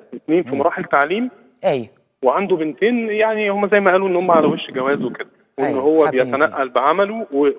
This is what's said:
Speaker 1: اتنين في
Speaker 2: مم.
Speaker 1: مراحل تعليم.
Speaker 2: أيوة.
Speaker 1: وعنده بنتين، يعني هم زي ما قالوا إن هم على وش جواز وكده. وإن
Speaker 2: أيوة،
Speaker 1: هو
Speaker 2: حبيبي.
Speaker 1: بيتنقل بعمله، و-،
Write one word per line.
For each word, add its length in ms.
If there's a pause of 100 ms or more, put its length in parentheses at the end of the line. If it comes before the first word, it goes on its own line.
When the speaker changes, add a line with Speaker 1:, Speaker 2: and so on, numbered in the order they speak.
(140)
Speaker 1:
اتنين 300
في 80
Speaker 2:
مم. 60
Speaker 1:
مراحل 260
تعليم. 460 (360)
Speaker 2:
أيوة. 220 (360)
Speaker 1:
وعنده 320
بنتين، 540
يعني 400
هم 200
زي 100
ما 120
قالوا 160
إن 80
هم 160
على 160
وش 240
جواز 300
وكده. 280 (280)
وإن 100
Speaker 2:
أيوة، 140
Speaker 1:
هو 260
Speaker 2:
حبيبي. 160
Speaker 1:
بيتنقل 460
بعمله، 640
و-، 280